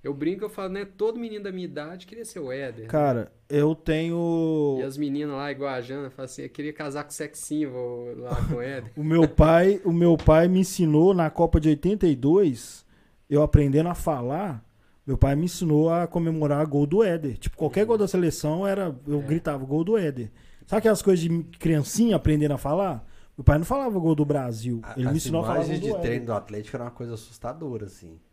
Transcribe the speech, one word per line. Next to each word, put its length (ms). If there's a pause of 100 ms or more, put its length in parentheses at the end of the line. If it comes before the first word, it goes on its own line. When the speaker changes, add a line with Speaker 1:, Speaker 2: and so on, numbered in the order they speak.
Speaker 1:
eu 100
brinco, 320
eu 40
falo, 200
né? 160
Todo 340
menino 240
da 80
minha 140
idade 420
queria 180
ser 140
o 120
Éder, 320
né? 40
Speaker 2:
Cara, 440 (180)
eu 260
tenho 1040
Speaker 1:
E 40
as 140
meninas 380
lá, 160
igual 180
a 120
Jana, 280
falam 160
assim: 180
eu 60
queria 240
casar 300
com 60
o 40
sex 260
symbol 760
lá 180 (120)
com 80
o 60
Éder. 320
Speaker 2:
<laughs> 40
O 60
meu 240
pai, 580
o 60
meu 260
pai 300
me 120
ensinou 540
na 160
Copa 300
de 100
oitenta 380
e 80
dois, 720 (440)
eu 120
aprendendo 480
a 60
falar, 680 (420)
meu 120
pai 180
me 100
ensinou 440
a 180
comemorar 600
gol 180
do 180
Éder. 340
Tipo, 200
qualquer 240
Speaker 1:
Uhum. 60
Speaker 2:
gol 100
da 100
seleção 600
era, 280 (120)
eu 120
Speaker 1:
É. 40
Speaker 2:
gritava, 420
"Gol 180
do 140
Éder". 320 (360)
Sabe 140
aquelas 220
coisas 220
de 60 (300)
criancinha 560
aprendendo 380
a 40
falar? 480 (320)
Meu 60
pai 140
não 80
falava 340
"Gol 160
do 100
Brasil", 580
Speaker 3:
A, 100
Speaker 2:
ele 120
me 60
Speaker 3:
as 60
Speaker 2:
ensinou 240
a 40
falar 140
"Gol 60
Speaker 3:
imagens 160
Speaker 2:
do 40
Speaker 3:
de 60
Speaker 2:
Éder". 100
Speaker 3:
treino 240
do 80
Atlético 440
era 80
uma 60
coisa 240
assustadora, 680
assim. 320 (160)